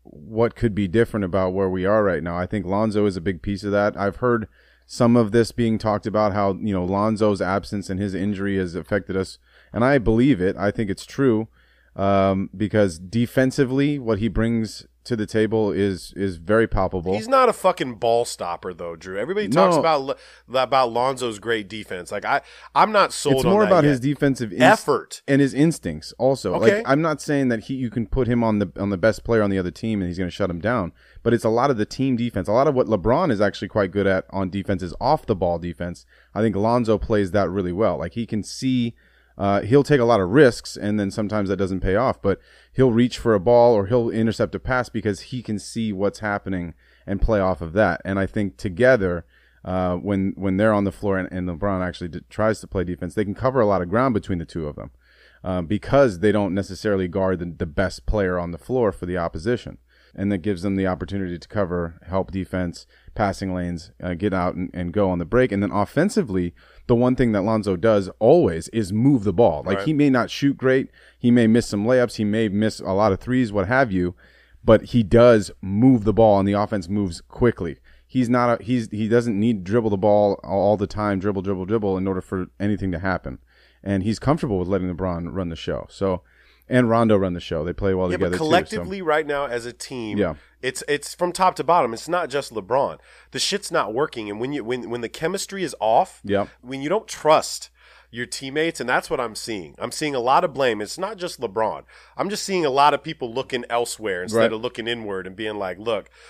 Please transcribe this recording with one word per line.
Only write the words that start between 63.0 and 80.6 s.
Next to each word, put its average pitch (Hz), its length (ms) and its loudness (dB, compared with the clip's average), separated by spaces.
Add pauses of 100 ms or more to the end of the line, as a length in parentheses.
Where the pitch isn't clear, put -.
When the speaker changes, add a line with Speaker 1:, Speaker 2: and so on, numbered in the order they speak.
Speaker 1:
passing 95 360 -2
lanes, 87 380 -6 (120)
uh, 90 120 -6
get 92 180 -2
out 90 220 0
and, 90 180 -6
and 87 220 -6
go 101 160 2
on 90 80 0
the 87 80 -4
break. 123 260 2
And 98 120 0
then 104 80 -2
offensively, 101 840 -2 (320)
the 120 80 2
one 123 220 4
thing 123 160 2
that 101 100 2
Lonzo 104 340 0
does 101 440 2
always 110 480 4
is 104 260 -2
move 120 300 4
the 101 100 0
ball. 85 320 4
Like, 98 140 0
Speaker 2:
Right. 101 80 -4
Speaker 1:
he 156 60 0
may 143 180 4
not 117 180 2
shoot 139 260 0
great. 131 360 0 (260)
He 120 140 2
may 120 160 6
miss 113 180 4
some 104 200 -2
layups. 123 320 2
He 110 80 -2
may 110 220 0
miss 104 320 -2
a - 120 -6
lot 104 200 2
of 113 100 0
threes, 123 300 -2
what 98 160 -2
have 127 240 2
you. 90 220 0 (500)
But 113 220 6
he 120 160 2
does 113 480 6 (140)
move 107 400 4
the 107 100 2
ball, 107 240 6
and 98 100 2
the 101 60 2
offense 101 340 -2
moves 98 340 -4
quickly. 98 580 -2 (260)
He's 127 240 0
not 123 320 2
a, - 20 -18
he's, 113 280 -2
he 107 160 -4
doesn't 117 320 2
need 107 260 0
to 92 60 -8
dribble 110 180 2
the 101 80 0
ball 104 460 4
all 98 340 2